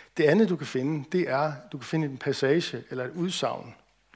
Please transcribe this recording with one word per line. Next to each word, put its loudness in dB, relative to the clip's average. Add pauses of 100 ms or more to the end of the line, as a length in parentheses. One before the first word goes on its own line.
(160)
Det 2
andet, 8
du 0
kan -6
finde, -2
det 0
er, 0 (200)
du -8
kan -14
finde 0
en -6
passage 0
eller -6
et -8
udsagn, -4 (400)